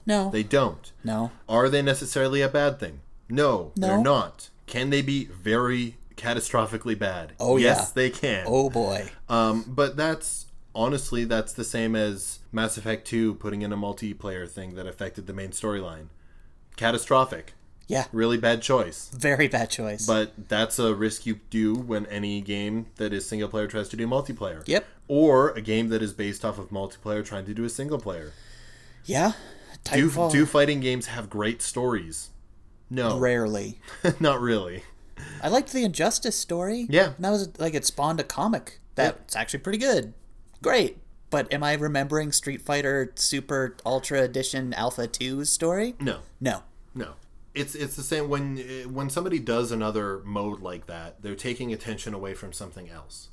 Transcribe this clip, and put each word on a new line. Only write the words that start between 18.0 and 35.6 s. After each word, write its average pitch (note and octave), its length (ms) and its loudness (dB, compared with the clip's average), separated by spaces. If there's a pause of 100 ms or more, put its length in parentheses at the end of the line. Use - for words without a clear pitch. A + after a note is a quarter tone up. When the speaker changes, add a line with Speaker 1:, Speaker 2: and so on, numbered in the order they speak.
Speaker 2:
Really A2+ 260 4
bad A2+ 240 2
choice. A2 520 0
Speaker 1:
Very C#3 340 4
bad A#2 220 0
choice. G#2+ 360 -4
Speaker 2:
But G#2+ 440 0
that's A2+ 280 2
a A2+ 160 4
risk G#2+ 320 -2
you A2 140 -2 (100)
do A2 240 2
when A#2 340 -2
any G#2 340 -4
game G#2 460 -4 (100)
that G#2+ 160 -2
is G2 120 -4
single G#2+ 220 -2
player G#2 200 -2
tries G#2 220 -4
to A#2 80 -8
do A2+ 80 -2
multiplayer. A2+ 600 -2
Speaker 1:
Yep. F#3+ 180 2 (220)
Speaker 2:
Or C#3+ 440 8
a A2+ 100 -6
game A2 280 2
that A2 120 2
is G#2+ 100 -2
based G2+ 320 -4
off G2+ 160 -4
of F#2 100 -12
multiplayer G#2 540 -4
trying G2 220 -8
to G2+ 80 -8
do A2+ 100 -4
a A#2+ 60 -2
single C#3+ 280 -4
player. F2 360 -8 (720)
Speaker 1:
Yeah. F3+ 280 2 (520)
Speaker 2:
Do, C#3+ 240 4
Speaker 1:
Titanfall. D#3+ 240 2
Speaker 2:
do D3 120 8
fighting C#3+ 360 4
games B2+ 260 0
have A2+ 220 -8
great G#2+ 320 -2
stories? G#2+ 680 -2 (580)
No. B2 300 0
Speaker 1:
Rarely. A2 600 2 (200)
Speaker 2:
<laughs> - 200 2
Not C#3+ 220 4
really. F#2+ 420 0 (580)
Speaker 1:
I - 80 -2
liked C4+ 240 4